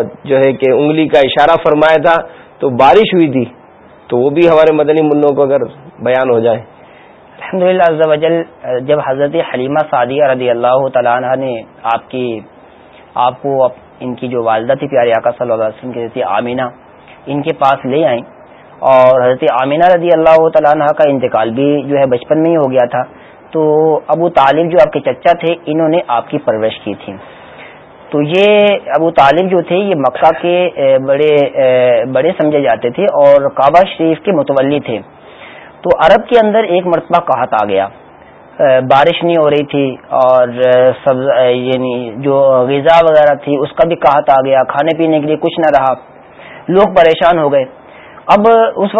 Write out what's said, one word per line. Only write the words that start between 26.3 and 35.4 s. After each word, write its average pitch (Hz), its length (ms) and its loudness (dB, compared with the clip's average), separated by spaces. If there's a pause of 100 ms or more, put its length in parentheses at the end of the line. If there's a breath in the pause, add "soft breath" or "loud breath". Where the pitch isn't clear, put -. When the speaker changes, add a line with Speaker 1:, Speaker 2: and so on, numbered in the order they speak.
Speaker 2:
کی 147 140 -6
پرورش 110 400 -4
کی 104 100 -8 (100)
تھی۔ 101 80 -14 (1000 loud breath)
تو 147 100 -2 (140)
یہ 208 640 2
ابو 160 140 0 (100)
طالب 156 300 2
جو 180 180 0
تھے 175 80 -2
یہ 196 280 -2
مکہ 156 260 0 (120)
کے، 175 140 -2 (180)
اے، 135 320 0
بڑے، 147 260 2 (300)
اے، 123 500 2
بڑے 131 180 0 (100)
سمجھے 151 200 0
جاتے 123 300 -2
تھے 175 140 -4 (180)
اور 143 260 4 (100)
کعبہ 147 240 4 (140)
شریف 160 280 -2
کے 160 80 -2
متولی 139 540 -2
تھے۔ 113 120 -8 (840 loud breath)